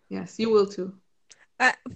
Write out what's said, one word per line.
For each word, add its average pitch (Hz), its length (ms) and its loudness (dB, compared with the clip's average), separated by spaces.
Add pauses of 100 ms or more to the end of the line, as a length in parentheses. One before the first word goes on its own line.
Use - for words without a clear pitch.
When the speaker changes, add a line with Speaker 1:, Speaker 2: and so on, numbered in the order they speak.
(100)
Speaker 1:
Yes, 190 280 -10
you 226 120 0
will 208 160 6
too. 190 260 -8 (680)
Speaker 2:
Uh, 254 100 4 (260)